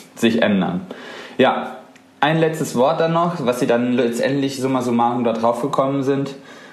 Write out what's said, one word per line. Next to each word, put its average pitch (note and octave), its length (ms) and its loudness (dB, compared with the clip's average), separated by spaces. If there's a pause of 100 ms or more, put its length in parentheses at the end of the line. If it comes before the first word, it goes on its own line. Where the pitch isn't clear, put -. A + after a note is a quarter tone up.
(160)
sich A#2 260 2
ändern. F#2 400 0 (560)
Ja, - 400 2 (440)
ein D#3 160 2
letztes D#3+ 380 0
Wort C#3+ 240 2
dann E3 140 2
noch, E3+ 320 0
was A#2+ 160 0
sie C#3 60 2
dann B2 260 2
letztendlich B2 640 0
summa C3 220 0
summarum A#2+ 420 0
da A#2 80 2
drauf A2+ 300 0
gekommen C#3 420 0
sind. C#3 320 -2 (380)